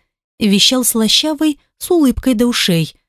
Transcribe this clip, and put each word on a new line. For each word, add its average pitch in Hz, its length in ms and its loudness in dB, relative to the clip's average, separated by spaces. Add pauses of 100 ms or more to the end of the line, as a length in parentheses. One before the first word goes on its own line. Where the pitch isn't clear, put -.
(400)
вещал 220 440 2
слащавый 285 760 0 (180)
с - 120 -12
улыбкой 262 440 2
до 233 140 0
ушей. 170 480 -2 (140)